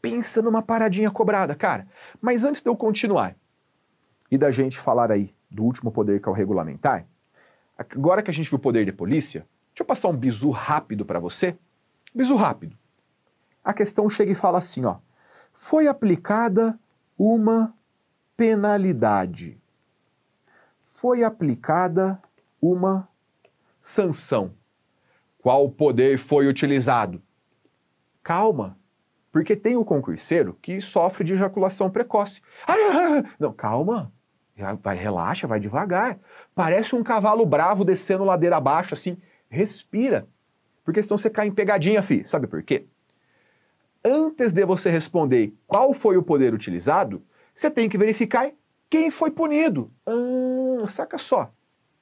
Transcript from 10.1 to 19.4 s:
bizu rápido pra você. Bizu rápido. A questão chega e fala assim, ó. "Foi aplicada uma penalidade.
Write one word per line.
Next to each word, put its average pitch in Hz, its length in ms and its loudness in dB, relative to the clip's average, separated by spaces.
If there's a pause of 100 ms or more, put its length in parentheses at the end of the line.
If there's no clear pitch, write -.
bizu 123 340 -2
rápido 110 540 -4
pra 87 160 -4
você. 170 360 -4 (560)
Bizu 262 220 0
rápido. 196 420 -2 (840)
A 202 100 -4
questão 208 380 0
chega 202 220 0
e - 20 2
fala 180 240 0
assim, 135 260 -4
ó. 92 120 -2 (560)
"Foi 311 340 0
aplicada 226 880 0 (400)
uma 226 560 2 (640)
penalidade. 147 1200 0 (1200)